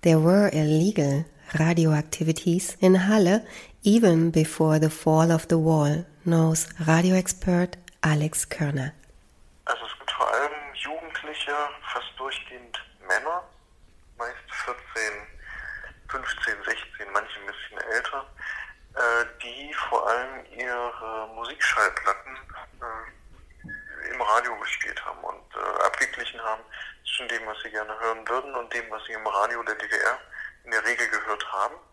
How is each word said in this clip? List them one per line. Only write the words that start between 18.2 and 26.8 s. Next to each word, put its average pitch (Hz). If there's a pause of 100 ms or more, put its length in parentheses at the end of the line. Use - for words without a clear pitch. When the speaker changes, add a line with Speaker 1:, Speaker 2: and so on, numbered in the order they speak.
Speaker 2:
äh, 117 (160)
die 135
vor -
allem 127
ihre 117
Musikschallplatten, 117 (460)
äh, -
im 127
Radio 113
gespielt -
haben -
und, -
äh, 95
abgeglichen 120
haben 110 (420)